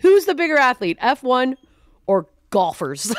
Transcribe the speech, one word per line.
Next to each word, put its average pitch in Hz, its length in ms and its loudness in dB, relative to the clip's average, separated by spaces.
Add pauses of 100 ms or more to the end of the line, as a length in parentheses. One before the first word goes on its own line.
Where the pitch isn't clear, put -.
Who's 392 240 4
the 381 100 -2
bigger 311 220 -2
athlete, 247 420 0
F 269 240 -2
one 254 340 0 (500)
or 190 200 0 (220)
golfers? 170 680 -4